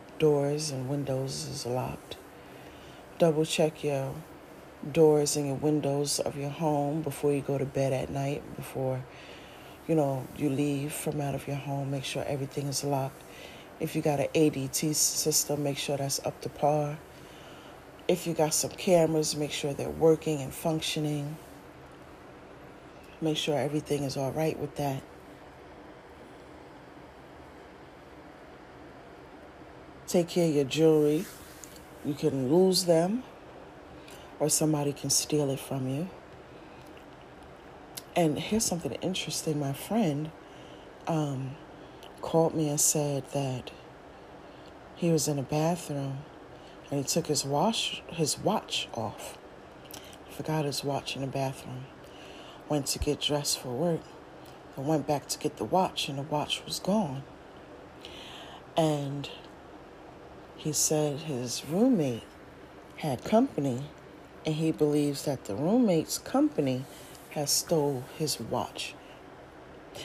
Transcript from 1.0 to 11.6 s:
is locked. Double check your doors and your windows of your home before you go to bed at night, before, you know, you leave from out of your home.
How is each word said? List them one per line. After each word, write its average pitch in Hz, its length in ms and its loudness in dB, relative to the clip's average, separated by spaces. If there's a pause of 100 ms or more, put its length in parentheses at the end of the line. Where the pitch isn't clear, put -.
is 135 180 -6
locked. 127 520 -4 (1000)
Double 160 280 6
check 160 400 2
your 135 280 -2 (760)
doors 151 460 8
and 143 100 2
your 135 80 0
windows 143 640 2
of - 180 -2
your 143 140 -4
home 147 500 2
before 147 300 0
you 143 100 2
go 139 160 0
to 131 80 0
bed 135 280 0
at 127 180 -2
night, 139 320 -2 (140)
before, 131 460 -2 (840)
you 165 80 4
know, 139 400 2
you 147 140 2
leave 143 420 0
from 147 300 -2
out 139 120 0
of 139 140 -6
your 143 80 -2
home. 139 360 -4